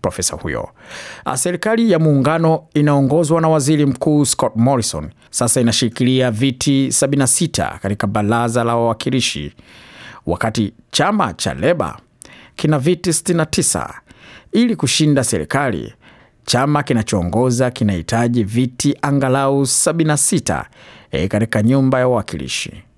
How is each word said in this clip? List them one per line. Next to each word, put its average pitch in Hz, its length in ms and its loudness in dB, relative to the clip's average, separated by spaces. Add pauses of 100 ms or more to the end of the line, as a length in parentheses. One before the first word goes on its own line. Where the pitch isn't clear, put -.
profesa 90 340 -4
huyo. 65 320 -6 (560)
Ah, 131 120 -4
serikali 220 540 0
ya 170 80 4
muungano 160 680 2 (100)
inaongozwa 147 640 2
na 160 80 2
Waziri 147 380 2
Mkuu 147 380 2
Scott - 320 0
Morrison. 113 540 0 (200)
Sasa - 300 0
inashikilia 123 720 2
viti 135 640 0
sabini 139 280 0
na 131 60 2
sita - 560 -2
katika 104 240 -2
baraza 117 580 0
la 117 120 0
wawakilishi, 117 760 -2 (760)
wakati 110 460 -2 (180)
chama 170 420 0
cha - 220 -6
Leba 113 440 -2 (580)
kina 156 220 0
viti 170 340 0
sitini 170 260 -2
na 160 80 0
tisa. - 480 -2 (580)
Ili 226 240 2
kushinda 147 480 2
serikali, 92 720 -4 (500)
chama 143 380 0
kinachoongoza 117 880 0
kinahitaji 113 720 0
viti 127 580 -2
angalau 139 640 2
sabini 160 420 0
na 151 80 2
sita, 101 500 -2 (440)
eh, 82 180 -2
katika 107 340 0
nyumba 131 360 2
ya 127 100 2
wawakilishi. 85 760 -4 (160)